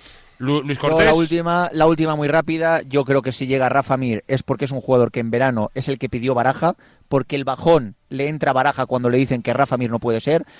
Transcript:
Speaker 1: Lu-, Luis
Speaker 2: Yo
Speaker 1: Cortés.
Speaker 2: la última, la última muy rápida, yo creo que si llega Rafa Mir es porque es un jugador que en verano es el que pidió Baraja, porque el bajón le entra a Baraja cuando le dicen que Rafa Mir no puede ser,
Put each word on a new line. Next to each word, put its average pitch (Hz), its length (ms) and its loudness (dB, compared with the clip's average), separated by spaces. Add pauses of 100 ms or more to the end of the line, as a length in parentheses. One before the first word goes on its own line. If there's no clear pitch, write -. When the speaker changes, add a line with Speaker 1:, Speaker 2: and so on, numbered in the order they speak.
(380)
Speaker 1:
Lu-, 139 240 0
Luis 139 160 -4
Speaker 2:
Yo 147 100 -2
Speaker 1:
Cortés. 160 180 4
Speaker 2:
la 156 80 4
última, 170 600 0
la 156 120 4
última 160 300 2
muy 147 100 -2
rápida, 160 540 0
yo 139 240 0
creo 139 160 2
que 131 100 -6
si 131 160 -6
llega 131 220 0
Rafa 131 300 0
Mir 120 280 -2
es 131 160 -2
porque 135 220 -4
es 127 60 -4
un 135 100 -6
jugador 123 320 2
que 123 80 -4
en 117 100 -4
verano 120 440 0
es 127 160 -6
el 131 80 -4
que 127 100 -6
pidió 127 260 -2
Baraja, 131 420 0 (320)
porque 139 280 -2
el 139 80 -4
bajón 131 500 2 (140)
le 139 200 -4
entra 143 240 0
a - 20 2
Baraja 131 320 0
cuando 123 240 0
le 123 80 4
dicen 131 240 0
que 120 100 -2
Rafa 131 240 0
Mir 120 140 -2
no 117 80 -4
puede 113 240 -2
ser, 160 240 0 (140)